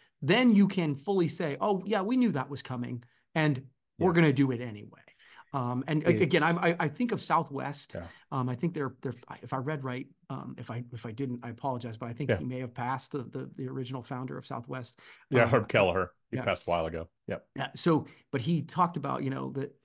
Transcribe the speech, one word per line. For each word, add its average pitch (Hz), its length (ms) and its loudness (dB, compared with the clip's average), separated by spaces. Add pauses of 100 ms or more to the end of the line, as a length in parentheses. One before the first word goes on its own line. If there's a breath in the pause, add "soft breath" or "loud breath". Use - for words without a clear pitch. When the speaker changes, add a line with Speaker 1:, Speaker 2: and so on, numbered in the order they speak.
(220 soft breath)
Speaker 1:
then 220 320 6
you 202 140 8
can 165 260 0
fully 175 340 0
say, 143 320 -4
"Oh, 202 240 0
yeah, 202 160 0
we 220 160 0
knew 240 160 4
that 131 160 -2
was 139 140 -8
coming, 120 420 -6 (300 soft breath)
and 151 280 2 (360)
we're 180 140 4
Speaker 2:
Yeah. - 20 2
Speaker 1:
gonna 165 180 8
do 131 200 4
it 117 100 -4
anyway." 110 380 -12 (520 loud breath)
Um, 123 340 -2
and 151 160 2
a-, 151 60 0
again, 165 340 4
Speaker 2:
It's - 20 6
Speaker 1:
I'm, 170 140 4
I, 175 220 4
I 160 80 2
think 233 240 -2
of 175 80 -2
Southwest. 143 760 -2
Speaker 2:
Yeah. 85 140 -10 (240 loud breath)
Speaker 1:
Um, 131 160 0
I 127 80 -2
think 170 180 0
they're, 139 280 -4
they're, 127 120 -4 (260)
if - 120 -14
I 135 60 2
read 135 260 -4
right, 131 240 -6 (200)
um, 131 300 -10
if 120 100 -12
I, 120 140 -6 (100)
if 120 140 -10
I 113 60 -8
didn't, 123 320 -6
I 120 60 -8
apologize, 120 460 -6
but 117 120 -10
I 120 40 -8
think 127 180 -2
Speaker 2:
Yeah. 98 80 4
Speaker 1:
he - 60 -6
may 123 140 -6
have 127 160 -8
passed, 127 380 -4
the, 139 100 -4
the, 127 320 -8
the 131 140 -8
original 131 340 -8
founder 131 340 -8
of 131 80 -12
Southwest. 127 540 -10 (320 loud breath)
Speaker 2:
Yeah, 123 140 6
Speaker 1:
Um, 113 60 2
Speaker 2:
Herb 117 180 4
Kelleher. 92 420 4 (220)
He 120 60 -2
Speaker 1:
yeah. 117 60 -6
Speaker 2:
passed 98 180 0
a - 80 -4
while 85 160 2
ago. 80 220 -6 (200)
Yep. 87 260 -6
Speaker 1:
Yeah. 131 220 -6
So, 160 320 2 (240 loud breath)
but 139 80 -2
he 160 220 0
talked 175 340 -2
about, 135 260 -4
you 135 80 -2
know, 135 220 -6
that, 135 320 -8